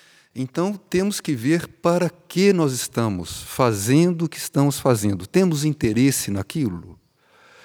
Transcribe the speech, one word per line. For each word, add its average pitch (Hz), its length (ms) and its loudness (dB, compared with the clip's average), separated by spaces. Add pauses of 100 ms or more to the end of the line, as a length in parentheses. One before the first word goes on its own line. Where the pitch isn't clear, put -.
(340)
Então, 165 400 -4
temos 196 480 -4
que 151 140 -4
ver 147 320 -2
para 175 420 0
que 196 420 2
nós 160 220 2
estamos 107 720 -4
fazendo 139 840 2
o 151 40 -2
que - 80 -16
estamos 139 420 0
fazendo. 101 460 0
Temos 170 380 2
interesse 131 640 0
naquilo? 98 720 -6 (640)